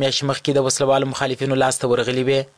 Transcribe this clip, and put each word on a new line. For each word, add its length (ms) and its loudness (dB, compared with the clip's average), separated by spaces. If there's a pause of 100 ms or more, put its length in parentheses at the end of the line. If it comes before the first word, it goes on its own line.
میاشتې 260 -2
مخکې 300 0
د 80 0
وسلوالو 460 2
مخالفینو 500 -2
لاسته 300 0
ورغلي 340 0
وې. 140 2 (140)